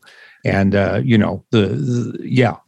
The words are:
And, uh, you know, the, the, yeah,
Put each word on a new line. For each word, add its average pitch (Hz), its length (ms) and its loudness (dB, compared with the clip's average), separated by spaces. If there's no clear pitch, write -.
And, 98 300 2
uh, 98 300 0
you 117 140 4
know, 98 320 -2
the, 107 160 2
the, 120 560 -4
yeah, 123 340 0